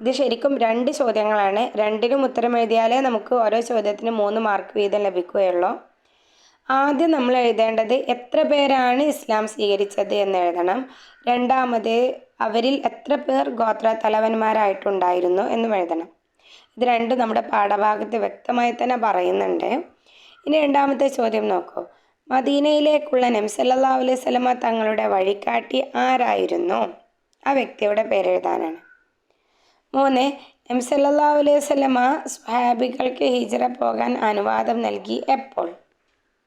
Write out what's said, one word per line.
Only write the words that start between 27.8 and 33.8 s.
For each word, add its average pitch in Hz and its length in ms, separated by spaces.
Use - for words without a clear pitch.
പേരെഴുതാനാണ്. 180 720
മൂന്ന്, 269 360
നബി 247 80
സല്ലല്ലാഹു 294 580
അലൈഹി 294 200
വസല്ലമ 277 720
സ്വഹാബികൾക്ക് 247 960
ഹിജ്റ 247 420
പോകാൻ 240 500